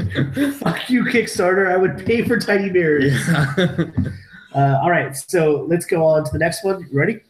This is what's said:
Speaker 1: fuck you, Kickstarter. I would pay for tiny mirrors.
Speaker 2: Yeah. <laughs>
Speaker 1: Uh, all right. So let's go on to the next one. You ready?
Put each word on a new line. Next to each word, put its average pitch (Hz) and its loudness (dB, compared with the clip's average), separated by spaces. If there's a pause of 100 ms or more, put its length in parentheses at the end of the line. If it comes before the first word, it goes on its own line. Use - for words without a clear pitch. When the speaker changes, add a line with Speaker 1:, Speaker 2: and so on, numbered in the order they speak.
(600)
Speaker 1:
fuck - -4
you, 240 2
Kickstarter. 190 2
I 185 2
would - 0
pay 233 0
for 233 2
tiny 196 0
mirrors. 151 2 (140)
Speaker 2:
Yeah. 160 0
<laughs> - -16 (600)
Speaker 1:
Uh, 139 2
all 175 2
right. 160 -2
So 156 0
let's 170 0
go 165 0
on 156 4
to 135 -8
the 151 -2
next 170 -2
one. 190 -4
You 139 0
ready? 208 0